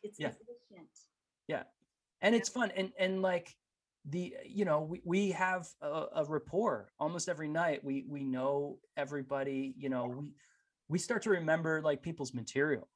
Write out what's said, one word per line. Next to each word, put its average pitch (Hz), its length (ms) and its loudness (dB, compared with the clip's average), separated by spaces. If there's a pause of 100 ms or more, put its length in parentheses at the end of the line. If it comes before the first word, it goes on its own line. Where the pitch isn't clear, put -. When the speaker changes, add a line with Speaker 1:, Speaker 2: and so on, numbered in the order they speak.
Speaker 1:
It's 208 160 -10
Speaker 2:
Yeah. 147 100 -2
Speaker 1:
efficient. - 600 -16 (580)
Speaker 2:
Yeah. - 160 -4 (580)
And 214 140 6
it's - 140 2
Speaker 1:
Yeah. - 40 -8
Speaker 2:
fun. 226 180 2
And, 190 280 -2
and, 190 220 2
like, 180 340 0 (500)
the, 175 300 -4 (100)
you 202 200 0
know, 156 160 4
we, 160 220 -6
we 190 280 4
have 185 360 0 (140)
a, 151 340 -2
a 156 100 2
rapport 151 760 0
almost 165 280 -2
every 160 200 -2
night. 160 360 2
We, 135 240 -2
we 143 160 -4
know 139 560 0 (180)
everybody, 139 800 -2
you 139 120 -4
know, 123 180 0
Speaker 1:
Yeah. 123 80 -4
Speaker 2:
we, 147 120 -8 (600)
we 170 100 2
start - 240 0
to 220 80 2
remember, 160 500 4
like, 147 220 2
people's 165 300 -4
material 135 640 0